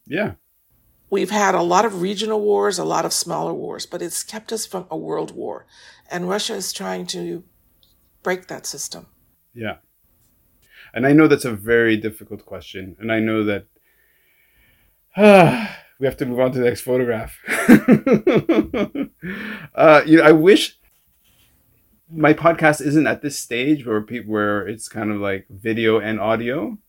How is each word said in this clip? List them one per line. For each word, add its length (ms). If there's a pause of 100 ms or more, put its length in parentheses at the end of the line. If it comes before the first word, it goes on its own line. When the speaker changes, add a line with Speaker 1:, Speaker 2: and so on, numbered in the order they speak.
Speaker 1:
Yeah. 260 (760)
Speaker 2:
We've 220
had 240
a 80
lot 220
of 180
regional 380
wars, 400
a 40
lot 200
of 80
smaller 420
wars, 320
but 160
it's 220
kept 280
us 140
from 240
a 60
world 400
war. 300 (440)
And 180
Russia 260
is 180
trying 360
to 360 (800)
break 240
that 180
system. 400 (480)
Speaker 1:
Yeah. 220 (1160)
And 120
I 60
know 160
that's 160
a 80
very 440
difficult 480
question. 540
And 140
I 80
know 240
that, 220 (760)
<sighs> 720
uh, 500 (340)
we 60
have 100
to 100
move 140
on 120
to 60
the 60
next 160
photograph. 680
<laughs> 1500 (840)
Uh, 300
you 140
know, 60
I 80
wish 460 (1300)
my 240
podcast 480
isn't 240
at 160
this 160
stage 480
where 160
peop-, 240
where 400
it's 220
kind 220
of 100
like 280
video 500
and 220
audio 580 (100)